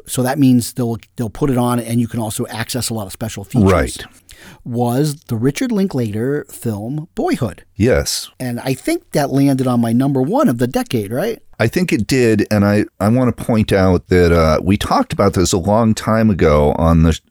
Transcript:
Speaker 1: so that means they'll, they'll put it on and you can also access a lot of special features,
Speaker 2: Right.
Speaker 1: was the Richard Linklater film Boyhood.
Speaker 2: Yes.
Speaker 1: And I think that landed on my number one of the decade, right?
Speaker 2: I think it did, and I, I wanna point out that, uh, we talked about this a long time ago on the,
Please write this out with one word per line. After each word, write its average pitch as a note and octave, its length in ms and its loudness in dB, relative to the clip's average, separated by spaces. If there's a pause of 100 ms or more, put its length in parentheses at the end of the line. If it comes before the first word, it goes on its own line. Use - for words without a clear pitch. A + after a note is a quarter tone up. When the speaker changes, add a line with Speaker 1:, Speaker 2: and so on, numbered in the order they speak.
Speaker 1:
so - 160 -4
that C3+ 160 -2
means B2+ 340 4
they'll, A#2 240 -4 (200)
they'll A#2 120 -4
put C#3+ 200 -2
it B2 80 0
on B2 220 0
and A#2 200 -2
you A#2 80 0
can A#2 120 -8
also A2+ 280 -6
access A2+ 420 -8
a A#2 40 -6
lot G#2+ 120 -6
of F#2+ 60 -14
special G#2+ 320 -10
features, G2 280 2
Speaker 2:
Right. - 340 -2 (580)
Speaker 1:
was B2 520 -2 (120)
the B2 80 -4
Richard C#3+ 360 -2
Linklater C#3 800 -2
film A#2+ 680 -8
Boyhood. A3+ 480 -4 (120)
Speaker 2:
Yes. F#2+ 540 0 (100)
Speaker 1:
And B2 200 -6
I C3+ 140 -4
think - 380 -6
that C#3+ 200 -2
landed C3+ 360 2
on B2 140 2
my A#2 120 0
number C3+ 280 2
one A3+ 280 0
of A#2+ 80 0
the F#3 100 0
decade, B2+ 440 -4
right? F3+ 280 -6 (200)
Speaker 2:
I A2 80 2
think F3 240 -2
it A#2+ 140 0
did, A2+ 460 2
and G#2 120 2
I, G#2 220 2 (140)
I G2+ 100 2
wanna B2 220 2
point A2 420 -2
out F#2 360 2
that, F2 220 4
uh, D#2+ 320 2
we G2+ 140 2
talked - 340 -2
about G2+ 220 0
this F2+ 180 0
a G#2+ 60 0
long G#2 380 2
time A2 340 0
ago D2+ 480 2
on E2 260 4
the, D#2+ 160 2 (120)